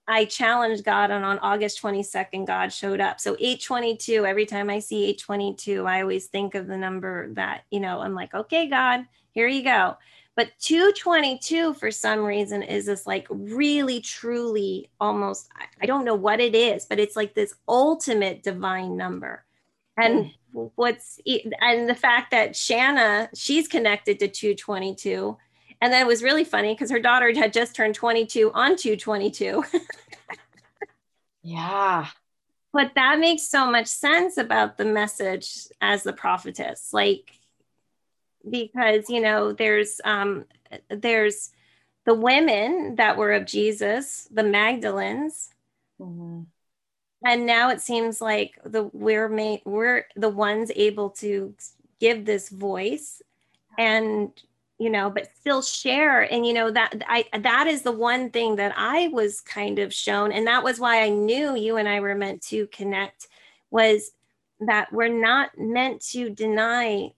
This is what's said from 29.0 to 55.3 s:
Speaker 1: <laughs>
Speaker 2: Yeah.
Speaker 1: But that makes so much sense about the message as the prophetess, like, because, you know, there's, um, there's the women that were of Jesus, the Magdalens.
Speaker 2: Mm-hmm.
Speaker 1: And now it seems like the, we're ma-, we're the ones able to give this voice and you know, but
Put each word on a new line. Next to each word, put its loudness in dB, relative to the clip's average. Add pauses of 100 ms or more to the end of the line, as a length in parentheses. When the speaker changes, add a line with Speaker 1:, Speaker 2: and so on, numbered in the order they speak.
Speaker 1:
<laughs> -8 (1700)
Speaker 2:
Yeah. -2 (640)
Speaker 1:
But 2
that 4
makes 4
so 2
much 2
sense 0
about 0
the -2
message -2 (120)
as 0
the -6
prophetess, -6
like, 0 (1160)
because, 0
you 0
know, 2
there's, 0
um, -2 (440)
there's 0 (540)
the 8
women 2
that 4
were 2
of 2
Jesus, -2
the 0
Magdalens. -2 (500)
Speaker 2:
Mm-hmm. -12 (840)
Speaker 1:
And 2
now 4
it -2
seems -2
like -2
the, -2
we're 0
ma-, -2
we're 0 (120)
the 0
ones 0
able 2
to -6 (440)
give 2
this -2
voice -6 (560)
and 0 (480)
you -2
know, 0
but -6 (120)